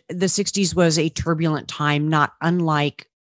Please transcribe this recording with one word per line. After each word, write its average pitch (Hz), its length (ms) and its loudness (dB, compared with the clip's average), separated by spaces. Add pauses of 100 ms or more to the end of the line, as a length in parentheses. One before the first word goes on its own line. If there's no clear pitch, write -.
the 180 180 -2
sixties 185 480 -2
was 165 240 4
a 156 80 2
turbulent 160 640 -2
time, 147 400 -2
not 151 320 2
unlike 156 640 0 (180)